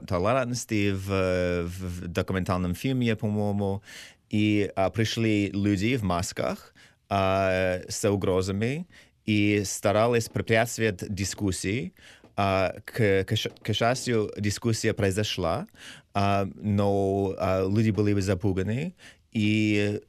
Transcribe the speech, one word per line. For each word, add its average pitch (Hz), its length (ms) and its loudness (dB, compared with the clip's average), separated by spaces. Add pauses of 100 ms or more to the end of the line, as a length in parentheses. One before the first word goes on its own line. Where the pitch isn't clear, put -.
толерантности 110 880 0
в, 92 720 0
в, 87 380 -8
в 85 40 -8
документальном 90 680 0
фильме, 123 400 0
по-моему. 101 640 -2 (480)
И, 104 460 2
а, 104 140 2
пришли 110 640 0
люди 101 420 0
в 110 80 -2
масках, 90 720 -4 (360)
а, 95 800 2
с 110 220 -2
угрозами 98 760 0 (400)
и 104 400 2
старались 110 640 2
препятствовать 113 880 0
дискуссии. 98 800 -4 (440)
А, 95 460 0
к, 98 400 2
к - 140 -4
щ-, - 140 -4 (120)
к 110 100 -2
счастью, 117 640 0
дискуссия 104 560 0
произошла, 98 760 0 (460)
а, 143 320 2 (100)
но, 98 800 2
а, 95 280 0
люди 107 260 2
были 104 220 2
бы 101 80 2
запуганы. 98 720 -2 (380)
И, 107 760 2